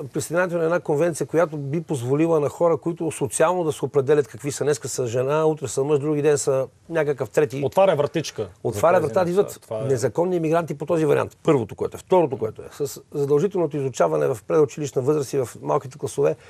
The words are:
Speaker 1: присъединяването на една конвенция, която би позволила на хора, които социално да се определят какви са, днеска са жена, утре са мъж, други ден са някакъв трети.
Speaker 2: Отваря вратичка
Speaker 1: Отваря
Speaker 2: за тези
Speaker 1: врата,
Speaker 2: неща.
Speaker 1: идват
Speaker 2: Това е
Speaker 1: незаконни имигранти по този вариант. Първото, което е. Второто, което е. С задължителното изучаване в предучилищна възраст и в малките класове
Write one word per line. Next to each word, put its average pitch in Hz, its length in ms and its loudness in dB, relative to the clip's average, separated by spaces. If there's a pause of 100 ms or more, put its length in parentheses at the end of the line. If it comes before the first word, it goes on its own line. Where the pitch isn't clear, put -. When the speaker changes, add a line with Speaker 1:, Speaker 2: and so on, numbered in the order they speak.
(120)
Speaker 1:
присъединяването 170 460 -2
на 165 60 0
една 170 160 0
конвенция, 156 460 -2
която 156 300 0
би 143 260 -4
позволила 151 580 0
на 139 80 0
хора, 165 280 0
които 165 340 -4
социално 160 540 0
да 151 80 -2
се - 120 -8
определят 139 440 2
какви 135 240 -8
са, - 120 -4
днеска 139 240 -2
са 127 180 -4
жена, 135 400 0
утре 147 220 -2
са 135 160 -2
мъж, 147 140 2
други 147 240 -2
ден 147 160 4
са 131 280 0 (220)
някакъв 147 420 -2
трети. 139 340 0
Speaker 2:
Отваря 185 320 4
вратичка 139 520 -2 (160)
Speaker 1:
Отваря 131 320 2
Speaker 2:
за 175 40 4
тези 156 80 0
Speaker 1:
врата, 190 120 0
Speaker 2:
неща. 175 100 0
Speaker 1:
идват 190 320 0
Speaker 2:
Това 110 180 -8
е 113 40 -6
Speaker 1:
незаконни 135 520 0
имигранти 160 380 0
по 147 120 -10
този 160 200 0
вариант. 127 360 2
Първото, 131 320 2
което - 220 -6
е. - 40 -14
Второто, 156 380 2
което - 240 -6
е. - 240 -8
С - 140 -10 (140)
задължителното 151 600 0
изучаване 147 500 0
в 135 120 0 (100)
предучилищна 151 540 0
възраст 147 300 0
и 139 60 -2
в 120 100 -2 (140)
малките 143 360 -4
класове 151 380 -2 (140)